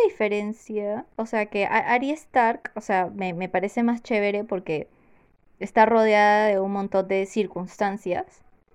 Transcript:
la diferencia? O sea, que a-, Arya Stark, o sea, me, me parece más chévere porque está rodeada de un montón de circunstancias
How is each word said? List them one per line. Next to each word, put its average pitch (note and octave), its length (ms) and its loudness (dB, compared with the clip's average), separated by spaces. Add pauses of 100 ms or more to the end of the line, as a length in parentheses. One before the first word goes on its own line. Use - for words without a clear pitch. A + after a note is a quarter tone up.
la G#4 80 4
diferencia? G#3 920 -4 (100)
O A3+ 100 -4
sea, G#3+ 200 -2
que G3+ 180 -2
a-, - 300 0
Arya C4+ 200 0
Stark, A#3+ 640 0
o G#3+ 60 -8
sea, F#3 300 0
me, F#3+ 200 -6
me F3+ 160 -6
parece G3 340 -2
más A#3 200 0
chévere G#3 420 0
porque F3 440 -6 (720)
está A3 280 4
rodeada G#3+ 640 4
de G3+ 120 2
un G3 120 -4
montón G3 360 -2
de F#3+ 160 0
circunstancias G3 1000 -4 (480)